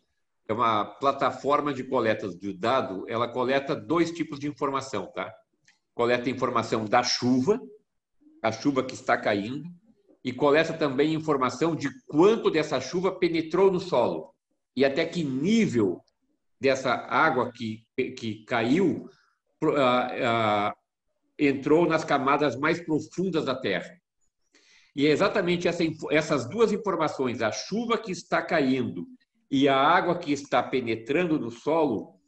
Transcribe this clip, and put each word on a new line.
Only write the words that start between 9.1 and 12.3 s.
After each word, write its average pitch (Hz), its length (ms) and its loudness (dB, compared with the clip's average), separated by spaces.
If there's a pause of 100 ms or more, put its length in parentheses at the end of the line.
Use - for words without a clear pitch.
caindo, 123 520 -2 (560)
e 127 80 -4
coleta 151 400 4
também 147 420 0
informação 151 640 0
de 135 120 -6 (180)
quanto 196 440 4